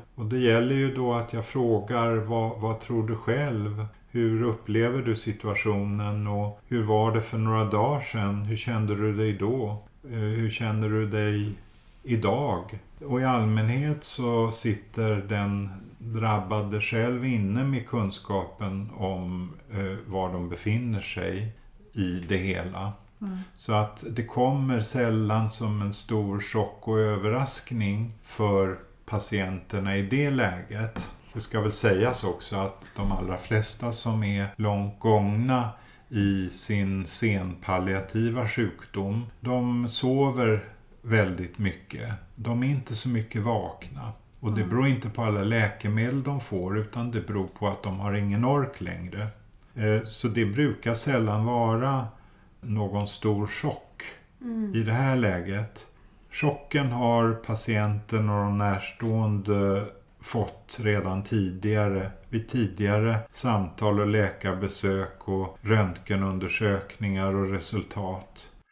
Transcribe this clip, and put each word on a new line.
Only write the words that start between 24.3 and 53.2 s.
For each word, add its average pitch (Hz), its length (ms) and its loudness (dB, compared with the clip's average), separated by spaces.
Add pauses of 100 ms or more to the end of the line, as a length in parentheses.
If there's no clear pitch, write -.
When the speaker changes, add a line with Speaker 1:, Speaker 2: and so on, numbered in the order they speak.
Speaker 1:
sällan 110 680 2
som 107 300 -2
en 101 120 0
stor 101 460 0
chock - 480 -2
och 110 120 4
överraskning 107 1120 0 (100)
för 98 540 2 (280)
patienterna 98 920 -2
i 101 40 2
det 135 280 2
läget. 110 840 -2 (220)
Det 110 60 -4
ska 107 220 -2
väl 107 100 2
sägas 113 520 4
också 92 320 -4
att 98 400 -4
de 98 160 0
allra 92 260 -2
flesta 110 540 -2
som 113 320 0
är 101 240 0 (100)
långt 104 420 -2
gångna 110 680 4 (400)
i 98 440 2
sin 95 540 0
senpalliativa 98 1400 0
sjukdom, 104 800 -4 (140)
de 120 500 0
sover 127 760 2 (380)
väldigt 92 560 0
mycket. 95 520 -4 (260)
De 120 280 -2
är 131 40 2
inte 131 280 -2
så 127 140 -4
mycket 110 320 -2
vakna. 110 680 -4 (280)
Och 107 120 -2
det 104 100 2
Speaker 2:
Mm. 92 80 -2
Speaker 1:
beror 127 180 4
inte 113 220 0
på 117 140 -4
alla 104 200 2
läkemedel 113 800 2
de 139 160 -2
får, 95 380 -2
utan 117 340 -4
det 107 160 -4
beror 98 200 -2
på 104 200 -4
att 98 160 -2
de 95 160 -4
har 101 140 -2
ingen 104 320 2
ork 135 360 0
längre. 87 460 -6 (480)
Eh, 107 300 2
så - 220 -4
det 113 180 2
brukar 117 480 0
sällan 113 520 2
vara 120 600 2 (540)
någon 104 460 -2
stor 104 400 0